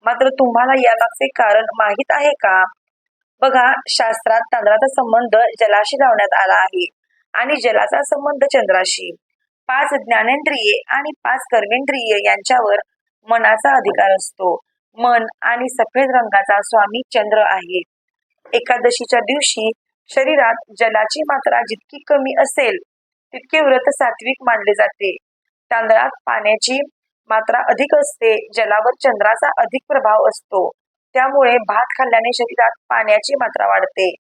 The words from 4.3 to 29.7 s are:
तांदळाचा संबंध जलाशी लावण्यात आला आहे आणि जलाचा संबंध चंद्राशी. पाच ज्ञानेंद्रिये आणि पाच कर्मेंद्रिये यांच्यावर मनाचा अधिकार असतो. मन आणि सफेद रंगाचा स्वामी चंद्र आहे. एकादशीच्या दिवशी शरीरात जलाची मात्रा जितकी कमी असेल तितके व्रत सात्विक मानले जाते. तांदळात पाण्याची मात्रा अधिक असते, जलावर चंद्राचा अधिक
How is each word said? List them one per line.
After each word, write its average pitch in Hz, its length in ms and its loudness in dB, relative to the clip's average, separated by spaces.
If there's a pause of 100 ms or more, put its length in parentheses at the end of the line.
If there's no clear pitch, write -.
तांदळाचा 220 340 2
संबंध 233 500 0 (240)
जलाशी 208 360 2
लावण्यात 208 460 2
आला 190 120 2
आहे 185 320 0 (480)
आणि 262 260 -2
जलाचा 214 420 0
संबंध 285 500 -2
चंद्राशी. 190 600 0 (540)
पाच 277 220 -2
ज्ञानेंद्रिये 233 920 -2 (140)
आणि 285 160 -6 (120)
पाच 254 160 -2 (120)
कर्मेंद्रिये 226 720 -2
यांच्यावर 208 520 0 (540)
मनाचा 226 460 2
अधिकार 202 340 2
असतो. 190 480 -2 (400)
मन 240 280 0 (160)
आणि 240 260 -2
सफेद 247 460 -2
रंगाचा 202 480 2
स्वामी 214 400 0 (120)
चंद्र 214 240 2
आहे. 185 440 0 (680)
एकादशीच्या 240 680 0
दिवशी 220 500 -2 (380)
शरीरात 269 460 2 (240)
जलाची 220 440 0
मात्रा 269 380 0
जितकी 226 460 -10
कमी 269 340 0
असेल 240 380 0 (540)
तितके 311 280 -2
व्रत 262 280 2
सात्विक 254 520 -4
मानले 214 340 0
जाते. 202 420 -2 (540)
तांदळात 226 400 2 (160)
पाण्याची 220 540 -2 (480)
मात्रा 220 300 0
अधिक 294 360 0
असते, 233 600 0
जलावर 214 360 0 (120)
चंद्राचा 226 460 0 (100)
अधिक 240 300 -2